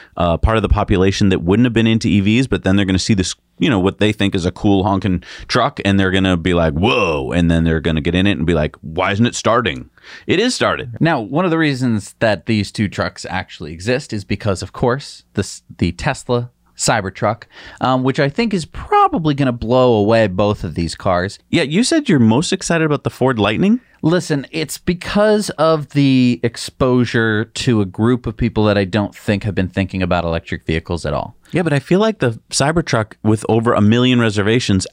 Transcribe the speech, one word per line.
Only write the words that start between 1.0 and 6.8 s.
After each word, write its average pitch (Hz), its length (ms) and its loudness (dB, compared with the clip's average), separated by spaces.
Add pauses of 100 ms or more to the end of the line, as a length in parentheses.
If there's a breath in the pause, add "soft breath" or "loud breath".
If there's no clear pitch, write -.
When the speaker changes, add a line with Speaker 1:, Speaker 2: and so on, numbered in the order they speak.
Speaker 1:
that 92 120 2
wouldn't 101 240 2
have 120 80 0
been 113 140 2
into 113 220 2
E 101 100 4
Vs, 110 280 2
but 90 160 -2
then 95 120 2
they're 101 100 2
gonna 95 140 2
see - 140 0
this, 95 200 -2 (260)
you 180 100 0
know, 104 100 2
what 92 200 0
they 107 140 2
think 101 220 -2
is 87 100 -2
a 90 60 0
cool 98 320 0
honking 95 400 0 (240 loud breath)
truck, 127 380 -2
and 98 140 2
they're 95 120 2
gonna 95 260 2
be 87 160 0
like, 82 200 2
"Whoa," 82 580 0